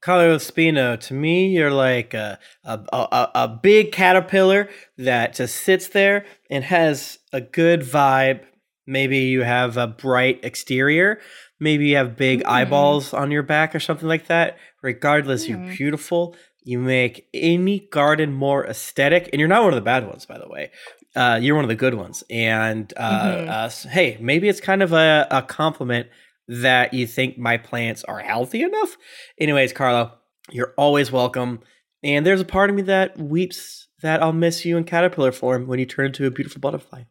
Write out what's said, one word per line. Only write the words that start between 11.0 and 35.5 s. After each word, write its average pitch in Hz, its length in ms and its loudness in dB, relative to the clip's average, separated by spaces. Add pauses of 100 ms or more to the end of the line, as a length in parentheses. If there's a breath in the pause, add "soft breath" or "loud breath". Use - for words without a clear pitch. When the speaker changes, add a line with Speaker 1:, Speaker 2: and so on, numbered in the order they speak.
Speaker 1:
Maybe 151 300 0
you 143 80 4
have 127 200 0
big 131 280 2
Speaker 2:
Mm. - 60 -6
Speaker 1:
eyeballs 143 640 2
on 143 160 -2
your 147 120 -2
back 156 320 0
or 160 60 -2
something 160 280 -6
like 160 200 -2
that. 170 300 0 (240 loud breath)
Regardless, 135 680 -2
you're 107 100 -6
Speaker 2:
Mm. 92 180 -12
Speaker 1:
beautiful. 160 600 -4 (260 soft breath)
You 123 160 -6
make 127 560 0
any 180 460 0 (100)
garden 151 420 2
more 139 340 -2
aesthetic. - 680 0
And 143 80 0
you're 156 80 2
not 208 140 4
one 190 100 4
of 135 40 2
the 117 60 -2
bad 120 240 0
ones, - 200 -16
by - 120 -16
the - 100 -18
way. 76 220 -10 (440 loud breath)
Uh, 120 280 2
you're 139 140 2
one 147 80 0
of 120 40 -4
the 113 60 0
good 120 200 0
ones. 98 360 -12
And, 110 680 -2
uh, 110 280 -2
Speaker 2:
Mm-hmm. 90 260 -4
Speaker 1:
uh, 110 160 -4
s-, - 180 -12
hey, 131 360 0
maybe 151 280 0
it's 196 120 -2
kind 196 220 0
of 170 120 0
a, 156 360 4
a 131 120 0
compliment 127 640 -4 (420 soft breath)
that 123 460 0
you 123 120 -2
think 127 320 -4
my 117 200 0
plants 117 460 -8
are 104 160 -10
healthy 120 420 -4
enough. 427 340 -4 (420 loud breath)
Anyways, 143 340 2
Carlo, 120 400 0 (380)
you're 123 280 -6
always 143 340 2
welcome. 123 480 -2 (420 soft breath)
And 147 240 0
there's 190 140 2
a 185 40 -2
part 196 260 0
of 202 60 -2
me 196 60 -2
that 190 360 0
weeps 160 720 -6 (140)
that 156 200 0
I'll 160 100 2
miss 165 320 0
you 170 120 0
in 165 80 0
caterpillar 170 480 2
form 127 340 -2